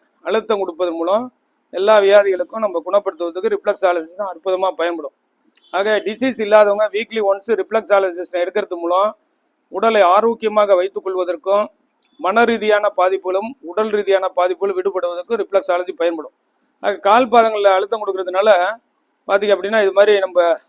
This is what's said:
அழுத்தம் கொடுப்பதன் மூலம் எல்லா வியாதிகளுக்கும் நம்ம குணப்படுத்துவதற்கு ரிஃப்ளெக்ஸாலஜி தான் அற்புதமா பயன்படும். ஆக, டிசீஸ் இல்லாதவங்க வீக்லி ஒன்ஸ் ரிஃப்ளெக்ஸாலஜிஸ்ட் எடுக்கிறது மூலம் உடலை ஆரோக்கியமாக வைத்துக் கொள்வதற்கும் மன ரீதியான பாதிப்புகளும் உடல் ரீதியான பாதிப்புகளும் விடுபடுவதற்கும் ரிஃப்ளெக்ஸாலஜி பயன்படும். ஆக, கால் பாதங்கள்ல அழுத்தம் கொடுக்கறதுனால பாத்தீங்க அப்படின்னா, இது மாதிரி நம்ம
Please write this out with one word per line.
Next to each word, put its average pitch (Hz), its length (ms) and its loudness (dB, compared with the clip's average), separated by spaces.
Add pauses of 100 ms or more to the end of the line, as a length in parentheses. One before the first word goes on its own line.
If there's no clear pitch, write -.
(220)
அழுத்தம் 214 380 -2
கொடுப்பதன் 175 400 -4
மூலம் 208 340 -2 (360)
எல்லா 202 300 2
வியாதிகளுக்கும் 196 680 2
நம்ம 175 200 -4
குணப்படுத்துவதற்கு 185 680 -4
ரிஃப்ளெக்ஸாலஜி 175 600 -2
தான் 196 180 -8
அற்புதமா 185 380 -2
பயன்படும். 165 400 -6 (600)
ஆக, 202 260 -2
டிசீஸ் 220 480 -4
இல்லாதவங்க 208 420 4 (100)
வீக்லி 220 320 -4
ஒன்ஸ் 196 220 -4 (100)
ரிஃப்ளெக்ஸாலஜிஸ்ட் 185 840 -2
எடுக்கிறது 185 400 -4
மூலம் 190 340 0 (500)
உடலை 214 340 0
ஆரோக்கியமாக 208 760 2
வைத்துக் 190 300 -2
கொள்வதற்கும் 185 600 -2 (520)
மன 196 260 2
ரீதியான 208 460 0
பாதிப்புகளும் 190 720 -2
உடல் 214 280 -4
ரீதியான 196 380 0
பாதிப்புகளும் 185 520 -2
விடுபடுவதற்கும் 185 640 -6
ரிஃப்ளெக்ஸாலஜி 180 480 -2 (100)
பயன்படும். 165 320 -4 (460)
ஆக, 202 180 -4
கால் 226 300 2
பாதங்கள்ல 214 500 2
அழுத்தம் 208 280 -4
கொடுக்கறதுனால 190 680 2 (520)
பாத்தீங்க 202 280 2
அப்படின்னா, 202 260 -2
இது 190 120 0
மாதிரி 208 260 4
நம்ம 180 220 0 (280)